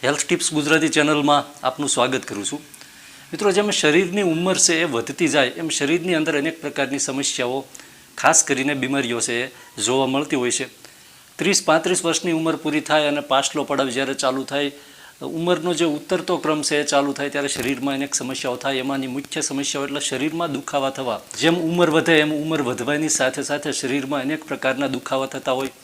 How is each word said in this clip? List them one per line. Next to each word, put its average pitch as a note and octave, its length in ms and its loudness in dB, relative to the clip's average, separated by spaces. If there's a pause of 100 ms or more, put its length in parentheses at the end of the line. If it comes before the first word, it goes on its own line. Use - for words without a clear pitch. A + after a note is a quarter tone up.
હેલ્થ C#3+ 240 0
ટિપ્સ E3+ 240 0
ગુજરાતી D3+ 360 2
ચેનલમાં D3 760 2
આપનું C#3 220 -2
સ્વાગત B2+ 360 0
કરું G2+ 200 -8
છું. - 160 -6 (720)
મિત્રો, G3 200 2
જેમ G#3 180 2
શરીરની F3+ 520 2
ઉંમર F3+ 340 2
છે E3 240 4
એ E3+ 40 2
વધતી C#3 440 0
જાય, C3+ 200 4
એમ D#3+ 200 -6
શરીરની E3 460 0
અંદર D#3 240 0
અનેક D#3 220 -2
પ્રકારની C#3 380 -4
સમસ્યાઓ, C3+ 680 -2 (540)
ખાસ - 260 6
કરીને C3+ 300 0
બીમારીઓ B2+ 460 -2
છે, A#2+ 260 -2
એ B2+ 40 -10 (340)
જોવા C3 220 4
મળતી C#3+ 300 0
હોય B2 140 2
છે. B2+ 140 -2 (720)
ત્રીસ F3+ 280 2
પાંત્રીસ E3 400 2
વર્ષની E3+ 280 0
ઉંમર D#3+ 240 0
પૂરી D3+ 240 -2
થાય D3+ 260 2
અને D3 140 0
પાછલો C#3 440 0
પડાવ C3+ 240 0
જ્યારે C3 260 -2
ચાલુ C3+ 300 -2
થાય, C#3+ 280 -2 (500)
ઉંમરનો E3 520 0
જે D#3 100 2
ઉતરતો E3 520 -2
ક્રમ D3+ 260 0
છે D3 180 0
એ C#3+ 40 0
ચાલુ C#3+ 280 2
થાય, C3+ 160 -4
ત્યારે C#3+ 200 -2
શરીરમાં C3+ 460 -2
અનેક C3+ 200 -4
સમસ્યાઓ B2+ 420 -4
થાય. C#3 200 -2
એમાંની C3+ 300 -2
મુખ્ય C#3 340 -6
સમસ્યાઓ C#3 440 -2
એટલે C#3 160 -4
શરીરમાં D3+ 520 -2
દુખાવા C3+ 380 -2
થવા. B2+ 300 -4 (200)
જેમ E3 200 4
ઉંમર E3+ 300 4
વધે, D#3+ 280 6
એમ D3+ 160 2
ઉંમર D3+ 280 -2
વધવાની B2+ 460 -2
સાથે C3+ 340 0
સાથે D3 300 -4
શરીરમાં C#3 480 -2
અનેક D3+ 240 -4
પ્રકારના C3+ 420 -2
દુખાવા C3+ 400 -2
થતા C3+ 260 -4
હોય C3 180 -2 (140)